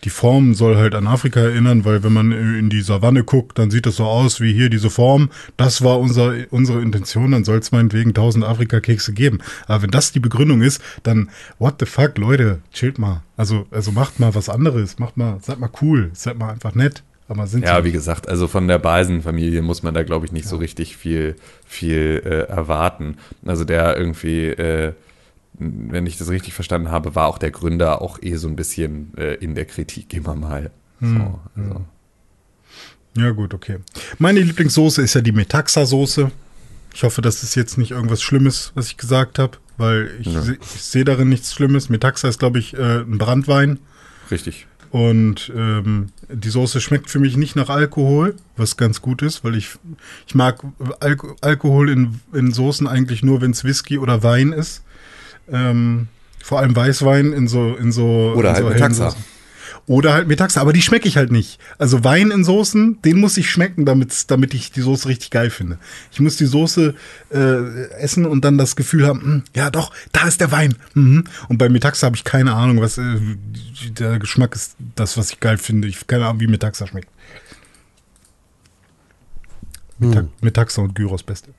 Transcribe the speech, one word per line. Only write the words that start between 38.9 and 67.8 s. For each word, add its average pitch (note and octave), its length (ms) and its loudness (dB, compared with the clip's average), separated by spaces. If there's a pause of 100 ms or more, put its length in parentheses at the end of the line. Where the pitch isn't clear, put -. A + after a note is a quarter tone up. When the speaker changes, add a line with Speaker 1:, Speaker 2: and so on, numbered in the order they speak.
Speaker 1:
gesagt C3 420 0
hab, C3 200 -2 (180)
weil A2 420 0
ich A2+ 80 -8
Speaker 2:
Nö. E2 140 -2
Speaker 1:
seh-, B2 200 -4
ich - 220 -16
seh C3 200 0
darin C3 260 2
nichts C3 240 0
Schlimmes. C#3 360 0
Metaxa B2+ 380 0
ist, A#2 120 -2
glaub B2 180 0
ich, A2+ 160 -6
äh, A#2+ 280 0
ein A#2 160 -4
Branntwein. C#3 600 2 (520)
Speaker 2:
Richtig. - 360 -10 (220)
Speaker 1:
Und, A2+ 640 0
ähm, G#2+ 540 -2 (200)
die A2+ 200 -8
Soße B2+ 320 -2
schmeckt C#3 300 -2
für D3 80 -2
mich C3+ 180 2
nicht D3 180 -2
nach C#3 140 -2
Alkohol, D3 680 2 (220)
was A2+ 200 -2
ganz A2+ 240 0
gut B2+ 220 -4
ist, D3+ 200 -6
weil A#2 120 -4
ich, G#2+ 140 -6 (580)
ich - 80 -18
mag B2+ 280 2 (360)
Alko-, C#3+ 420 -4
Alkohol C#3+ 480 2
in, B2 300 0 (120)
in B2+ 200 0
Soßen C#3 360 0
eigentlich B2+ 360 -2
nur, C3+ 180 4
wenn's B2 220 0
Whisky C#3 360 -4
oder A#2+ 240 0
Wein B2 300 4
ist. D#3 300 -8 (680)
Ähm, A#2+ 560 0 (360)
vor C#3+ 160 -2
allem C3 160 4
Weißwein C#3 580 4
in C3+ 140 0
so, A#2 280 0
in A#2 160 0
so, A#2 440 2
Speaker 2:
Oder A2 140 4
Speaker 1:
in E2+ 60 4
Speaker 2:
halt - 20 2
Speaker 1:
so G2 120 2
hellen - 60 0
Speaker 2:
Metaxa. A#2 360 2
Speaker 1:
Soßen. - 120 -10 (640)
Oder C#3+ 280 4
halt E3 160 2
Metaxa, E3 320 2
aber C#3+ 100 4
die E3+ 100 6
schmecke A3+ 280 2
ich - 80 0
halt B2+ 160 2
nicht. A2 260 0 (180)
Also B2+ 280 2
Wein F3+ 260 4
in G3 140 2
Soßen, G#3+ 560 2
den E3 180 4
muss G#3 160 2
ich E3 160 0
schmecken, F3 340 0
damit's, C3 420 0
damit C3+ 260 2
ich B2 180 -6
die - 80 -8
Soße C3 300 -2
richtig B2 200 -4
geil A#2 200 0
finde. E2+ 280 -8 (360)
Ich - 80 -2
muss D3 160 2
die D#3 80 2
Soße, D3+ 500 2 (380)
äh, B2+ 500 0 (160)